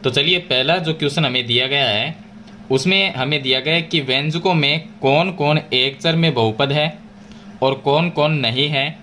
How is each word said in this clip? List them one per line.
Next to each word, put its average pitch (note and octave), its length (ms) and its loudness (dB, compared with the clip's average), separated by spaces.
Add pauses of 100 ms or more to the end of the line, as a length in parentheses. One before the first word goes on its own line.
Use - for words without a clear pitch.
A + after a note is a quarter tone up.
तो C3 60 0
चलिए, D3+ 300 0
पहला C3+ 380 0
जो D#3+ 160 -2
क्वेश्चन D3+ 300 -2
हमें B2 220 -2
दिया A#2+ 200 0
गया C#3 220 0
है, A#2 280 -2 (540)
उसमें F#3+ 440 2
हमें C#3 280 -2
दिया C3 180 0
गया D3+ 140 0
है E3+ 80 2
कि E3 200 -2
व्यंजकों D3+ 520 0
में D3+ 340 0 (140)
कौन D#3 300 2
कौन D3+ 280 0 (120)
एक C3 300 0
चर E3 140 0
में E3 180 2
बहुपद A#2+ 380 2
है D3+ 140 0 (760)
और C3+ 200 2
कौन D3+ 300 2
कौन D3+ 260 0
नहीं B2+ 300 0
है। C#3+ 200 0 (140)